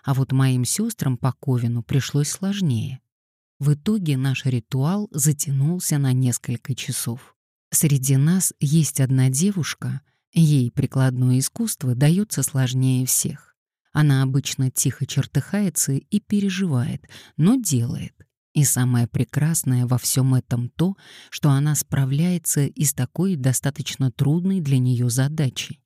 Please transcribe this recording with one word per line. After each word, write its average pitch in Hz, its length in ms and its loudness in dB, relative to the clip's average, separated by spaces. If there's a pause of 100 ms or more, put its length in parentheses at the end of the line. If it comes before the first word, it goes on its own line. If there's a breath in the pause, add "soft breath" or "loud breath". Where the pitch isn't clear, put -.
а 139 100 0
вот 127 180 0
моим 131 320 2
сёстрам 143 540 -2
по 127 140 -2
Ковину 120 500 -2
пришлось 143 460 0
сложнее. 151 720 -2 (580)
В 147 160 2
итоге 165 420 0
наш 131 300 -2
ритуал 131 640 -2
затянулся 147 880 0
на 135 140 2
несколько 127 640 -2
часов. - 600 -8 (360)
Среди 139 460 2
нас 165 440 2
есть 151 400 2
одна 131 280 4
девушка, 135 720 -2 (320)
ей 147 380 4
прикладное 127 720 2
искусство 135 540 -4
даётся 160 480 2
сложнее 131 640 0
всех. - 520 -6 (360)
Она 143 300 4
обычно 131 480 -2
тихо - 340 -2
чертыхается 147 880 -2
и 135 280 -2
переживает, 185 840 -2 (300 loud breath)
но 185 200 4
делает. 135 580 -2 (400)
И 147 100 4
самое 123 420 2
прекрасное 131 800 0
во 123 120 2
всём 131 360 0
этом 120 360 -2
то, 185 260 -2 (320 loud breath)
что - 220 0
она 143 240 2
справляется 147 880 -2
и - 200 -4
с 139 100 0
такой 175 420 -2
достаточно 135 720 -2
трудной 175 500 0
для 139 180 2
неё 123 320 2
задачей. 135 760 -4